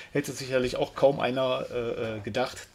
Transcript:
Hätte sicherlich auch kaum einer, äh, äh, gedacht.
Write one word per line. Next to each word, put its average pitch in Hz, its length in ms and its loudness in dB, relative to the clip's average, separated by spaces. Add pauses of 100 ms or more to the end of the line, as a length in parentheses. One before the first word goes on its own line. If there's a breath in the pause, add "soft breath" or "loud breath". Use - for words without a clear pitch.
(120)
Hätte 143 220 -2
sicherlich 127 420 0
auch - 200 -2
kaum 139 260 6
einer, 131 500 0
äh, 113 460 -4
äh, - 20 -8
gedacht. - 560 -4